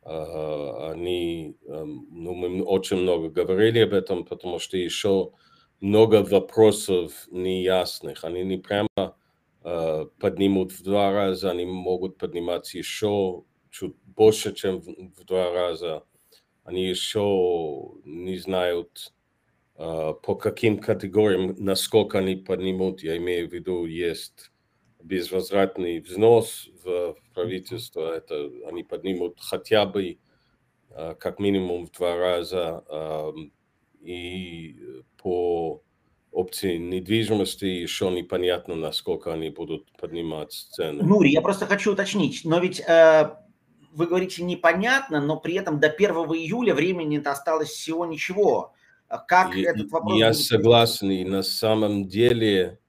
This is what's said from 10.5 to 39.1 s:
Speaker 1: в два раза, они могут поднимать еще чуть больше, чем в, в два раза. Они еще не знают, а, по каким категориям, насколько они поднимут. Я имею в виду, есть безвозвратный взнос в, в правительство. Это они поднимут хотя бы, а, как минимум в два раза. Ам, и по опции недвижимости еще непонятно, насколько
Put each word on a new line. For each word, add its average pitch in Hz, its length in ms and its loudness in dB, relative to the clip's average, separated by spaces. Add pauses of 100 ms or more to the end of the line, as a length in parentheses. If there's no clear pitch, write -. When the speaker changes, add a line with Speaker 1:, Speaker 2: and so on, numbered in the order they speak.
Speaker 1:
в - 100 -18
два 98 300 2
раза, 95 380 0
они 87 140 -4
могут 92 540 -6
поднимать 85 560 -6
еще 95 680 -4 (260)
чуть 85 240 -12 (100)
больше, 107 500 4
чем 95 260 -4
в, 82 60 -20 (340)
в - 40 -20
два 92 280 0
раза. 85 520 -4 (600)
Они 92 220 -4
еще 90 1080 -2 (100)
не 90 340 -8
знают, 90 760 -4 (600)
а, 80 380 -6
по - 220 -4
каким 104 440 0
категориям, 95 800 2
насколько 101 600 2
они 95 180 0
поднимут. 92 680 -4
Я 80 140 -2
имею 87 320 -2
в 87 40 -12
виду, 87 340 -4
есть 82 640 -6 (520)
безвозвратный 90 1000 -2
взнос 110 680 4 (140)
в, 87 320 -4
в - 200 -20
правительство. 87 800 -6
Это 73 360 -8 (180)
они 85 140 -10
поднимут 87 580 -6
хотя 104 460 0
бы, 92 320 -6 (720)
а, 80 240 -12
как 90 240 -10
минимум 92 480 -2
в - 40 -20
два 87 260 -2
раза. 87 720 -2
Ам, 78 600 -8 (500)
и 87 760 -12 (400)
по 87 680 -2 (480)
опции 92 460 -2
недвижимости 98 880 -2
еще 92 460 -2
непонятно, 90 640 -2
насколько 80 580 -6